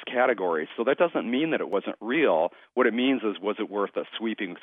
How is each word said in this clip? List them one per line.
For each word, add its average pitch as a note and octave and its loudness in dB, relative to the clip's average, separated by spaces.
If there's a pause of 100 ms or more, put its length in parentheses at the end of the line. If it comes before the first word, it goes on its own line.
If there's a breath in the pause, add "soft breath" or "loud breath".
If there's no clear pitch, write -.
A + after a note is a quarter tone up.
categories. F#2+ 2
So A#2 -2
that C#3 2
doesn't D#3 0
mean D3 0
that G#2+ 0
it D2 -6
wasn't G2 -4
real. G#2 2 (240 loud breath)
What B2 4
it A2 0
means B2+ 2
is, G2+ -2
was G2 -4
it G#2 -6
worth G2+ -2
a - -4 (120)
sweeping G#2 -4